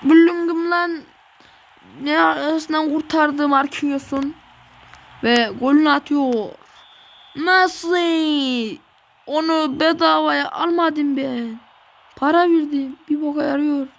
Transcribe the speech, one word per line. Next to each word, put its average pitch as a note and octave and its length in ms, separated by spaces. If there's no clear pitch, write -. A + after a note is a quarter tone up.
Bellingham E4+ 680
lan. F4 320
Ne D4 180
arasından D#4 720
kurtardı D4+ 540
Marquinhos'un. C#4 880
Ve A#3 360
golünü D4 300
atıyor. C#4 600
Messi! D#4+ 1400
Onu D#4 540
bedavaya D#4 720
almadım D#4 680
ben. A#3+ 420
Para D4+ 220
verdim. D4 640
Bir D4 120
boka D4 220
yarıyor. C#4+ 440